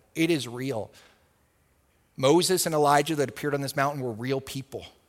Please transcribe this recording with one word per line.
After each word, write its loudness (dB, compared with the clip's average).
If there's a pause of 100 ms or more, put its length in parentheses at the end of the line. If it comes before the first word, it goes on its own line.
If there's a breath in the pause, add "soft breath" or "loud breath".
(160)
It 2
is -2
real. -6 (1300 soft breath)
Moses 2
and -2
Elijah 4
that 0
appeared -4
on -2
this -8
mountain -2
were -4
real -4
people -12 (240)